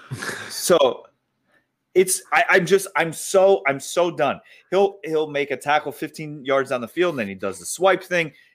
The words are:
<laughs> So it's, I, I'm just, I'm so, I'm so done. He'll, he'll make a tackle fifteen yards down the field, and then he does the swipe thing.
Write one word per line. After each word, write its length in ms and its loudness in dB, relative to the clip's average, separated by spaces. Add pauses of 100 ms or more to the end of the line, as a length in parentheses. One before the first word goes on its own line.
(120)
<laughs> 40 -12 (340)
So 560 2 (880)
it's, 280 2 (120)
I, 160 4
I'm 160 4
just, 300 2
I'm 180 0
so, 540 4
I'm 120 -2
so 320 -2
done. 300 -2 (280)
He'll, 340 2
he'll 260 -2
make 220 -4
a 60 -4
tackle 340 0
fifteen 520 -12
yards 280 0
down 100 -2
the 60 -8
field, 260 -2
and 60 -6
then 80 -2
he 80 -8
does 240 -8
the 60 -16
swipe 380 0
thing. 300 -2 (220)